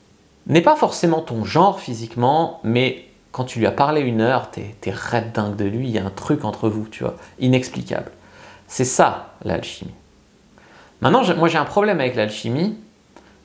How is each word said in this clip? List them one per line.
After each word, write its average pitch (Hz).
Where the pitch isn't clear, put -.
n'est 156
pas 302
forcément 175
ton 113
genre 180
physiquement, 123
mais 120
quand 127
tu 123
lui 113
as -
parlé 147
une 120
heure, 120
t'es, 110
t'es 95
raide 110
dingue 104
de 104
lui, 113
il -
y 107
a 95
un 95
truc -
entre 110
vous, 107
tu -
vois, 120
inexplicable. -
C'est -
ça, -
l'alchimie. -
Maintenant, 220
j'ai, 185
moi 165
j'ai 160
un 147
problème 202
avec 127
l'alchimie, 117